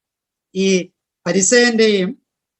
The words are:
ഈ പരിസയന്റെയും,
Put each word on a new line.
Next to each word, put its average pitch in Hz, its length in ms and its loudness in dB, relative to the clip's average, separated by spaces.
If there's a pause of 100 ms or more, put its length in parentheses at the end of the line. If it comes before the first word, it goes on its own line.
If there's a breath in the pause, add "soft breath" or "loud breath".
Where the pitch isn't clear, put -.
(560)
ഈ 190 340 -2 (380)
പരിസയന്റെയും, 220 960 0 (360)